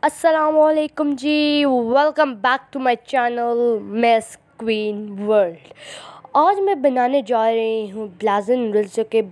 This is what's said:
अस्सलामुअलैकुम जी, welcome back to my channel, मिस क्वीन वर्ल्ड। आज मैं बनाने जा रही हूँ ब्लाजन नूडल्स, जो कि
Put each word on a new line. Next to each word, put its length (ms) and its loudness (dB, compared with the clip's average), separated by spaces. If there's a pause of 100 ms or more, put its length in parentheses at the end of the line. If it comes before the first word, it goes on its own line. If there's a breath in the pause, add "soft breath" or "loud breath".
अस्सलामुअलैकुम 1120 0
जी, 480 0
welcome 720 2
back 260 -2 (100)
to 80 -6
my 140 2 (120)
channel, 520 -2 (220)
मिस 540 0 (260)
क्वीन 420 -4 (160)
वर्ल्ड। 540 0 (640 loud breath)
आज 220 4
मैं 240 0
बनाने 400 2
जा 260 0
रही 400 -2
हूँ 200 -10 (100)
ब्लाजन 400 0
नूडल्स, 380 -2
जो 100 0
कि 260 0